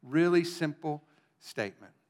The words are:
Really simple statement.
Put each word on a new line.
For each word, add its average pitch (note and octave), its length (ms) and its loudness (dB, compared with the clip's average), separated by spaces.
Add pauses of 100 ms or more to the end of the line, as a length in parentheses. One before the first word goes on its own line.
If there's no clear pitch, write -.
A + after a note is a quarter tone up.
Really E3+ 400 4
simple D3+ 580 -4 (380)
statement. G2+ 540 -10 (160)